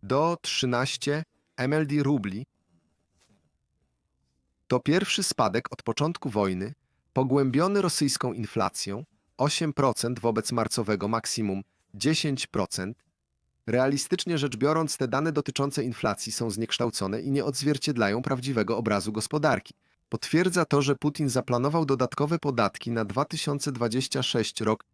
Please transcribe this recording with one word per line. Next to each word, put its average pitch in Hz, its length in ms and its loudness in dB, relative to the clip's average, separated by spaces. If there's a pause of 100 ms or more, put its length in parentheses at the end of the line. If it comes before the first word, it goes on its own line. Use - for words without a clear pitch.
do 151 380 2
trzynaście 131 800 0 (340)
M 131 160 0
L 156 140 2
D 143 160 0
rubli. 117 420 0 (2250)
To 123 120 2
pierwszy 190 440 2
spadek 113 480 0
od - 120 -16
początku 147 460 -2
wojny, 98 440 0 (400)
pogłębiony 139 680 2
rosyjską 139 520 0
inflacją, 104 680 -4 (340)
osiem 147 360 0
procent 123 460 2
wobec 113 320 0
marcowego 107 560 0
maksimum 107 540 -2 (320)
dziesięć 139 540 0
procent. 98 500 -4 (680)
Realistycznie 139 680 0
rzecz 135 200 -2
biorąc, 151 400 2
te 135 100 0
dane 147 240 0
dotyczące 143 520 -2
inflacji 113 480 -2
są 117 200 -2
zniekształcone 110 720 -2
i 139 100 -4
nie 139 140 0
odzwierciedlają 131 760 0
prawdziwego 123 560 0
obrazu 107 340 0
gospodarki. 120 640 0 (360)
Potwierdza 175 560 2
to, 143 160 4
że 139 140 2
Putin 147 340 0
zaplanował 131 560 2
dodatkowe 139 540 0
podatki 117 520 0
na 113 140 0
dwa 123 200 -2
tysiące 147 460 -4
dwadzieścia 123 520 0
sześć - 380 -2
rok. 110 220 0 (100)